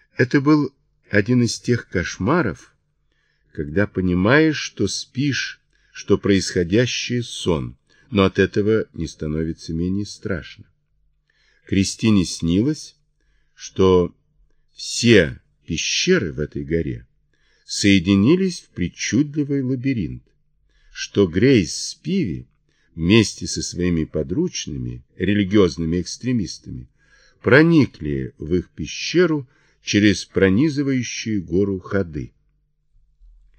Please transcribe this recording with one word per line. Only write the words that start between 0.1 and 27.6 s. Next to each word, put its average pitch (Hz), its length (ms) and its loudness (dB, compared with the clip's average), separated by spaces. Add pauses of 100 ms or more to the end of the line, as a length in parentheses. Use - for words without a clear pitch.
Это 127 240 2
был 147 340 2 (360)
один 120 340 2
из - 160 -4
тех - 300 -2
кошмаров, 95 840 -4 (800)
когда 80 360 -4
понимаешь, 101 720 2
что - 300 -4
спишь, - 720 -6 (300)
что - 260 0
происходящее 107 1080 0
сон, 71 540 -6 (320)
но 98 140 2
от 92 160 2
этого 104 540 0
не 82 140 -8
становится 80 640 -6
менее 92 320 -4
страшно. - 600 -12 (1000)
Кристине 98 580 2
снилось, 98 720 -2 (580)
что 92 640 2 (580)
все 95 680 2 (240)
пещеры 110 640 -2
в 64 80 -8
этой 73 240 -6
горе – 69 440 -4 (640)
соединились 101 880 4
в - 160 -20
причудливый 139 840 -2
лабиринт, 123 640 -4 (680)
что - 340 0
Грейс 95 480 4
Спиви 139 760 -6 (460)
вместе 95 520 2
со - 140 -8
своими 85 420 -2
подручными, 73 1000 -6 (100)
религиозными 90 840 0
экстремистами, 80 880 -8 (520)
проникли 104 960 4